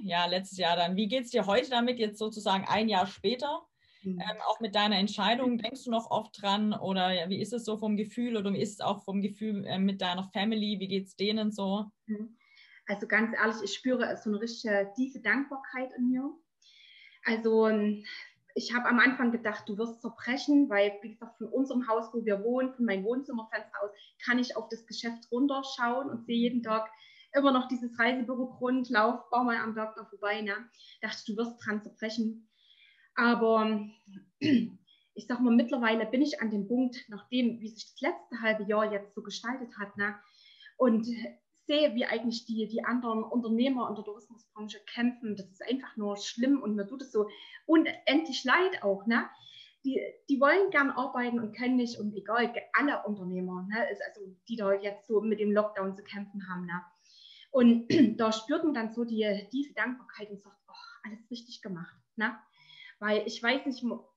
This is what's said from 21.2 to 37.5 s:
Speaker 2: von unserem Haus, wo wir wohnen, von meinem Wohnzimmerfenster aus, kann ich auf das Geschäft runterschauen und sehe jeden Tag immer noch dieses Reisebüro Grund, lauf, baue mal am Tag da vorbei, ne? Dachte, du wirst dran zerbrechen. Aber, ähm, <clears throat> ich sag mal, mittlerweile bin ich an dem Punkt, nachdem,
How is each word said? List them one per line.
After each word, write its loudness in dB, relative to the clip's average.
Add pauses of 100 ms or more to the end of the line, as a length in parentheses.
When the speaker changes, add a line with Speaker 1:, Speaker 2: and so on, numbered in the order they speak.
Speaker 2:
von -8
unserem 0
Haus, 0
wo -2
wir 0
wohnen, 0
von 0
meinem 0
Wohnzimmerfenster -6
aus, -4 (340)
kann 2
ich -2
auf -6
das -12
Geschäft -10
runterschauen 0
und -8
sehe -2
jeden 2
Tag -2 (440)
immer 6
noch 2
dieses -6
Reisebüro 0 (100)
Grund, 0
lauf, 2
baue 2
mal 2
am -4
Tag -6
da -14
vorbei, -4
ne? -4 (460)
Dachte, -8
du -6
wirst -6
dran -4
zerbrechen. -6 (680)
Aber, 4 (500)
ähm, 2 (160)
<clears throat> -20
ich -14
sag -2
mal, 6
mittlerweile 2
bin 2
ich 0
an -2
dem -2
Punkt, -2
nachdem, -2